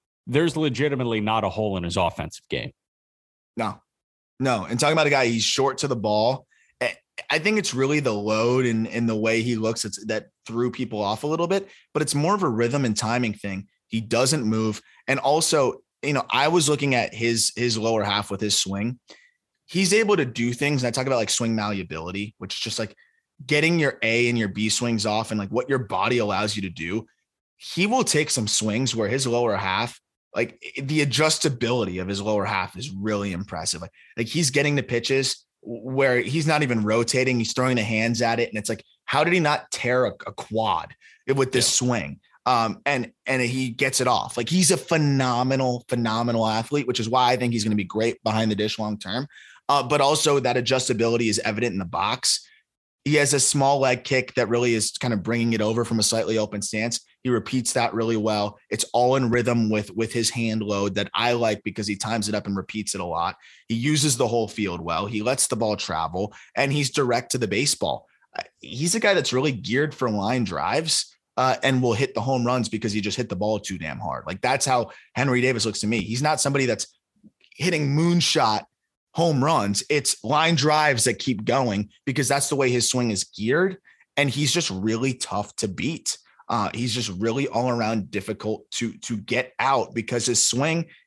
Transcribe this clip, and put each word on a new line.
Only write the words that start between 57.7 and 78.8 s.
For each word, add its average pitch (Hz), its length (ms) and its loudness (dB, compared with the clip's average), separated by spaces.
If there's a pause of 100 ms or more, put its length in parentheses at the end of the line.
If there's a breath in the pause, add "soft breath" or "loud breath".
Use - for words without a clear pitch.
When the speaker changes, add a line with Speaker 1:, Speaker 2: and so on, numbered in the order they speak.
Speaker 2:
that 120 220 0
really 113 240 0
well. 104 420 0 (100)
It's 104 140 -2 (100)
all 123 220 4
in 131 140 2
rhythm 120 400 2
with, 107 260 0
with 110 160 -2
his 117 180 0
hand 110 340 -2
load 101 320 -2
that 101 180 -2
I 117 180 0
like 113 320 0
because 101 240 -6
he 101 80 -2
times 107 320 -2
it 104 80 -2
up 104 100 -4
and 98 120 -2
repeats 104 360 -6
it 98 60 -6
a 90 60 -4
lot. 85 320 -4 (320 loud breath)
He 117 60 0
uses 139 420 2
the 123 100 2
whole 110 220 0
field 90 320 -4
well. 82 240 -2
He 104 160 -4
lets 123 260 0
the 131 80 -2
ball 107 220 0
travel, 87 560 -4 (240 loud breath)
and 139 160 2
he's 143 180 0
direct 123 400 0
to 131 60 -2
the 120 100 0
baseball. 98 580 -2 (320 soft breath)
Uh, - 60 -8 (160)
he's 135 360 -4
a 226 40 0
guy 214 140 4
that's 170 180 2
really 135 220 2
geared 123 420 0
for 127 140 0
line 110 340 0
drives, 101 720 -2 (220)
uh, 127 260 4
and 131 180 4
will 123 120 4
hit 131 200 0
the 110 80 -2
home 127 240 0
runs 120 240 0
because 110 220 -4
he 107 100 -2
just 101 160 -4
hit 113 120 -4
the 104 60 -6
ball 104 240 -2
too 95 180 -8
damn 73 220 -8
hard. 65 280 -8
Like, 95 140 -8
that's 135 240 2
how 127 260 0 (240 loud breath)
Henry 127 240 2
Davis 120 260 2
looks 107 140 -4
to 104 80 -4
me. 110 140 0
He's 113 200 -4
not 151 200 2
somebody 139 240 0
that's 113 220 -2 (680)
hitting 147 400 0
moonshot 151 680 2 (520)